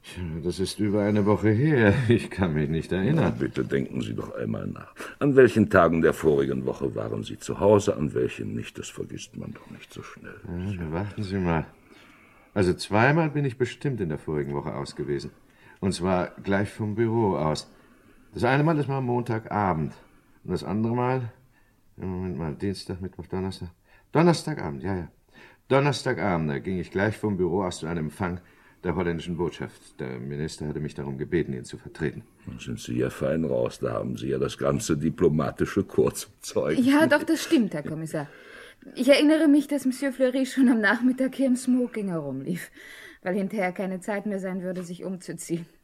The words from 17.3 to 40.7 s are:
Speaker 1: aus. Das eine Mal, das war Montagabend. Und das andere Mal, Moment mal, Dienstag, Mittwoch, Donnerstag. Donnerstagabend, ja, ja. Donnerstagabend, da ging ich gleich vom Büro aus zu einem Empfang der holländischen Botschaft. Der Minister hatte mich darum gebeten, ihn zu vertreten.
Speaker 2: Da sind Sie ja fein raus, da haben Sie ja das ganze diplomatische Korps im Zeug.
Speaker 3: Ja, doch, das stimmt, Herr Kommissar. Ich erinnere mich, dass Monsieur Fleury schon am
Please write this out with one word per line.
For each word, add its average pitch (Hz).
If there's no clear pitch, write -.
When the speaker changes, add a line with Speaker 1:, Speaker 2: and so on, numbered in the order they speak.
Speaker 1:
aus. 76
Das 98
eine 135
Mal, 160
das 143
war 135
Montagabend. 110
Und 82
das 87
andere 113
Mal, 123
Moment 92
mal, 76
Dienstag, 98
Mittwoch, 90
Donnerstag. 92
Donnerstagabend, 151
ja, 95
ja. 85
Donnerstagabend, 120
da 69
ging 92
ich 82
gleich 104
vom 107
Büro 90
aus 90
zu -
einem 82
Empfang 87
der 87
holländischen 85
Botschaft. -
Der 64
Minister 71
hatte 76
mich 73
darum 69
gebeten, 73
ihn 64
zu -
vertreten. -
Speaker 2:
Da 62
sind 60
Sie 60
ja 62
fein 76
raus, 60
da 62
haben 57
Sie 57
ja 67
das 67
ganze 69
diplomatische 78
Korps -
im -
Zeug. -
Speaker 3:
Ja, 277
doch, 302
das 320
stimmt, 247
Herr 147
Kommissar. 156
Ich 247
erinnere 302
mich, 285
dass 285
Monsieur 262
Fleury 262
schon 262
am 240